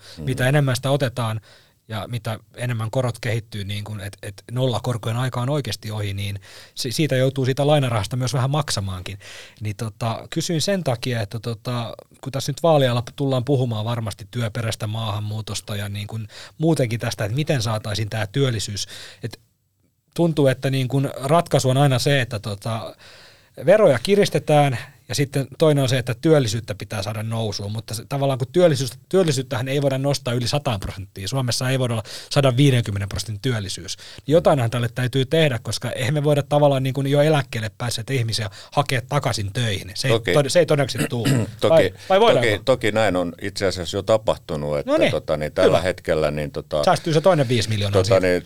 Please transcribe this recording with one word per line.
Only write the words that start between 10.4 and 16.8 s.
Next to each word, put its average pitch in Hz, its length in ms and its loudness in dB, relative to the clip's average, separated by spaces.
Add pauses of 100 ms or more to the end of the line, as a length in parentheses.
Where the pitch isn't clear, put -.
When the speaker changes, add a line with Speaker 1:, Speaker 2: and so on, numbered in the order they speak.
Speaker 2:
sen 190 240 0
takia, 123 360 -2
että 110 200 -6
tota, 117 540 -6 (260)
kun 131 120 -10
tässä 135 200 -4
nyt - 100 -4
vaalialla 135 400 4 (140)
tullaan 131 280 -2
puhumaan 123 400 0
varmasti 113 460 -6
työperäistä 113 560 -4
maahanmuutosta 107 920 -6
ja 101 120 -6
niin 104 180 -8
kun 110 220 -8 (300)
muutenkin 135 420 0